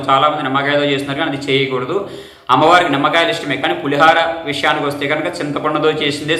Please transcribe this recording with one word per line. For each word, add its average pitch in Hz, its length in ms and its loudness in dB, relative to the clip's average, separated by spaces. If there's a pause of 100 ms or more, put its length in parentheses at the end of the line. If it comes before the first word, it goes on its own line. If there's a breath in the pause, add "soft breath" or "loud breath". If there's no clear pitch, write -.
చాలామంది 147 400 2
నిమ్మకాయతో 143 440 0
చేస్తున్నారు 139 300 -2
కానీ 156 100 -2
అది 135 160 -6
చేయకూడదు. 135 500 0 (560 loud breath)
అమ్మవారికి 160 420 4
నిమ్మకాయలు 165 400 2
ఇష్టమే, 139 280 -4
కానీ 170 200 0
పులిహార 160 340 4 (320)
విషయానికి 151 380 0
వస్తే 143 240 -4
కనుక 156 160 -2 (120)
చింతపండుతో 151 520 0 (100)
చేసిందే 147 380 -2